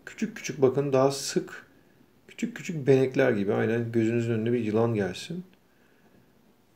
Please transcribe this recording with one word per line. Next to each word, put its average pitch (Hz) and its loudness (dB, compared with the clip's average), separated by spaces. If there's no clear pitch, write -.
küçük - -8
küçük, - -10
bakın, 135 2
daha 135 4
sık - -6
küçük - -8
küçük 151 -6
benekler 131 4
gibi, 101 0
aynen 117 0
gözünüzün 117 0
önüne 113 0
bir 123 0
yılan 113 2
gelsin. 104 -4